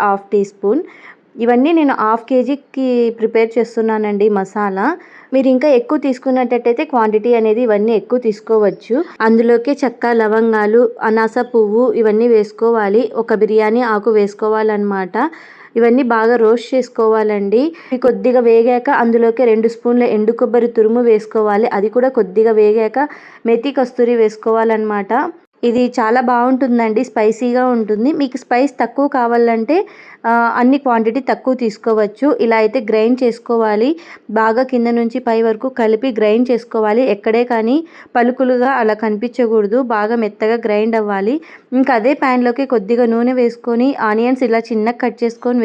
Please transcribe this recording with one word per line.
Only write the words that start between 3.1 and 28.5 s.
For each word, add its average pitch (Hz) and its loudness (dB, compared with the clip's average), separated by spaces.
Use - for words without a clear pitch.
ప్రిపేర్ 226 0
చేస్తున్నానండి 220 0
మసాలా. 202 -4
మీరు 262 2
ఇంకా 262 2
ఎక్కువ 240 -2
తీసుకున్నట్టయితే 247 -2
క్వాంటిటీ 220 0
అనేది 220 0
ఇవన్నీ 214 0
ఎక్కువ 240 -2
తీసుకోవచ్చు. 220 -2
అందులోకే 233 2
చెక్క, 233 -4
లవంగాలు, 220 2
అనాస 220 0
పువ్వు 226 2
ఇవన్నీ 220 2
వేసుకోవాలి. 214 0
ఒక 226 -2
బిర్యానీ 214 0
ఆకు 214 0
వేసుకోవాలన్నమాట. 208 -2
ఇవన్నీ 233 4
బాగా 226 2
రోస్ట్ 233 0
చేసుకోవాలండి. 220 0
ఇవి 254 -4
కొద్దిగా 247 2
వేగాక 240 2
అందులోకి 233 2
రెండు 220 2
స్పూన్ల 240 0
ఎండు 214 0
కొబ్బరి 233 0
తురుము 226 2
వేసుకోవాలి. 214 0
అది 208 -2
కూడా 247 0
కొద్దిగా 220 0
వేగాక 220 0
మెతి 233 0
కస్తూరి 247 0
వేసుకోవాలన్నమాట. 214 -2
ఇది 240 2
చాలా 233 2
బాగుంటుందండి, 240 0
స్పైసీగా 240 0
ఉంటుంది. 220 -2
మీకు 269 -4
స్పైస్ 269 0